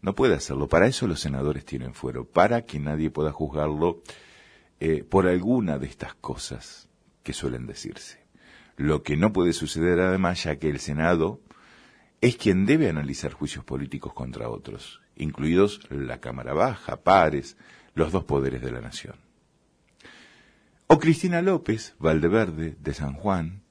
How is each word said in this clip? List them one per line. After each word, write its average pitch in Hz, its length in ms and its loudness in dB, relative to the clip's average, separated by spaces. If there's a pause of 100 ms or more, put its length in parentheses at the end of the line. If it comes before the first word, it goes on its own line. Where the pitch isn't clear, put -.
No 98 140 -2
puede 127 180 4
hacerlo. 69 320 -4
Para 87 220 6
eso 131 180 -2
los 82 140 -2
senadores 69 440 -4
tienen 62 300 -10
fuero, 64 300 -8
para 98 380 2
que - 180 -8
nadie 76 300 -2
pueda 76 200 -2
juzgarlo, 76 720 -2 (800)
eh, 80 280 -2
por 92 200 4
alguna 90 500 0
de 67 80 -6
estas - 280 -14
cosas - 760 -12 (340)
que 73 100 -10
suelen 62 360 -6
decirse. - 560 -16 (520)
Lo 73 280 0
que 71 120 0
no 101 160 4
puede 87 200 4
suceder, 82 480 0
además, 92 420 0
ya 76 140 -2
que 78 120 -4
el 71 120 -4
Senado 80 600 0 (800)
es 120 160 4
quien 98 300 2
debe 143 220 4
analizar 73 440 -4
juicios 71 320 -8
políticos 67 500 -8
contra 62 340 -10
otros, - 520 -14 (140)
incluidos 82 760 2
la 64 280 -8
Cámara 62 360 -8
Baja, 104 500 -2
pares, 80 520 4 (380)
los 80 160 0
dos 87 140 -2
poderes 67 380 -2
de 62 100 -6
la 62 80 -8
nación. - 340 -14 (1700)
O 156 100 10
Cristina 165 420 2
López 175 600 0
Valdeverde, 80 800 2
de 73 140 -6
San 71 180 -6
Juan 90 580 -4